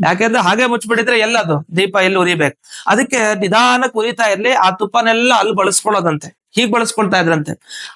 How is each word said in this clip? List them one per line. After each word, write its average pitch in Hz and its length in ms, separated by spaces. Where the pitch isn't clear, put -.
ಯಾಕೆಂದ್ರೆ 214 380
ಹಾಗೆ 208 240
ಮುಚ್ಚಿಬಿಟ್ಟಿದ್ರೆ 233 520
ಎಲ್ಲದು 214 480
ದೀಪ 196 200
ಎಲ್ಲಿ 190 220
ಉರಿಬೇಕು? 170 420
ಅದಕ್ಕೆ 220 520
ನಿಧಾನಕ್ಕೆ 233 600
ಉರಿತಾ 233 260
ಇರ್ಲಿ, 208 280
ಆ 190 180
ತುಪ್ಪನೆಲ್ಲ 226 680
ಅಲ್ಲಿ 208 160
ಬಳಸ್ಕೊಳ್ಳೋದಂತೆ. 190 960
ಹೀಗ್ 226 220
ಬಳಸ್ಕೊಳ್ತಾ 220 480
ಇದ್ರಂತೆ. 160 400